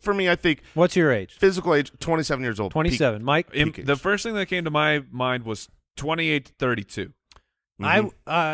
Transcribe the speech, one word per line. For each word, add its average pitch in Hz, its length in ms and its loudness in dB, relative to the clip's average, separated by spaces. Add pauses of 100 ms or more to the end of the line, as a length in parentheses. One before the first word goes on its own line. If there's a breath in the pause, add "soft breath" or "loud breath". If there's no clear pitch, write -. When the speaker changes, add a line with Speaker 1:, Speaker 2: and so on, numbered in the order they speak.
Speaker 1:
for 202 120 0
me, 190 160 0
I 175 60 4
think 160 260 0 (120)
Speaker 2:
What's 170 220 2
your 160 160 4
age? 101 280 -4
Speaker 1:
physical 175 340 4
age, 139 260 2
twenty-seven 151 440 -2
years 110 160 -2
old. 98 120 -2
Peak. - 20 -8
Speaker 2:
Twenty-seven. 131 500 0
Mike? 147 300 0
Speaker 3:
In, 147 180 2
Speaker 1:
Peak - 160 -12
Speaker 3:
the 139 60 4
Speaker 1:
age. 135 60 -2
Speaker 3:
first 196 240 -2
thing 226 120 -6
that 196 120 -4
came 180 180 -4
to 160 60 -4
my 151 380 0
mind 127 360 -4
was 110 240 -8 (280)
twenty-eight 156 480 -2
to - 140 -20
thirty-two. 120 540 -4 (680)
Speaker 2:
I, 165 180 2
Speaker 1:
Mm-hmm. 214 80 0 (200)
Speaker 2:
uh, 135 40 -6 (220)